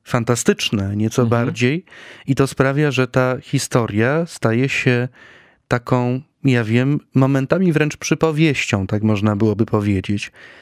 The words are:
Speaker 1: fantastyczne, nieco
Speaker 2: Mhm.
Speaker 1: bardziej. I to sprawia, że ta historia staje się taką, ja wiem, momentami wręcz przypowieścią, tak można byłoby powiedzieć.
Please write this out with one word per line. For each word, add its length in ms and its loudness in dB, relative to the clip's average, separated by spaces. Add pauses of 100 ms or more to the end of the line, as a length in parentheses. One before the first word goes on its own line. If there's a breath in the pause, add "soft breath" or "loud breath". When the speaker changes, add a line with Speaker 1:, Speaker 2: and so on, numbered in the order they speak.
Speaker 1:
fantastyczne, 920 -2
nieco 260 0
Speaker 2:
Mhm. 240 0
Speaker 1:
bardziej. 400 -2 (420 loud breath)
I 80 0
to 120 2
sprawia, 440 0
że 160 0
ta 340 0
historia 840 -2
staje 440 -2
się 380 0 (600 loud breath)
taką, 540 -2 (220)
ja 200 2
wiem, 360 2 (140)
momentami 600 2
wręcz 240 0
przypowieścią, 880 0
tak 160 -2
można 320 2
byłoby 300 2
powiedzieć. 680 -2 (300 loud breath)